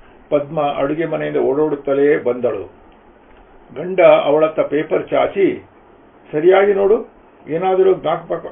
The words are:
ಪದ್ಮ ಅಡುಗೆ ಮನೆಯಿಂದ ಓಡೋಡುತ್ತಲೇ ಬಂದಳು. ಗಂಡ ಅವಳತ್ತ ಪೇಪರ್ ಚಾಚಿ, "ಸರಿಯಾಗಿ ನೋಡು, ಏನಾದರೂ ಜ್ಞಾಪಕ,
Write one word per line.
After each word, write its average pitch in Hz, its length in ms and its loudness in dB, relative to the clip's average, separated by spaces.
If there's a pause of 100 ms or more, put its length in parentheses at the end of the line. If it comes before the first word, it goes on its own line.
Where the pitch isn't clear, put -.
(300)
ಪದ್ಮ 147 300 -2
ಅಡುಗೆ 143 460 -2
ಮನೆಯಿಂದ 151 300 -4
ಓಡೋಡುತ್ತಲೇ 143 840 0
ಬಂದಳು. 117 500 -4 (1040)
ಗಂಡ 180 240 -4
ಅವಳತ್ತ 156 600 4
ಪೇಪರ್ - 480 -2
ಚಾಚಿ, - 560 0 (680)
"ಸರಿಯಾಗಿ 190 420 4
ನೋಡು, 196 340 0 (400)
ಏನಾದರೂ 185 460 2
ಜ್ಞಾಪಕ, 160 580 -6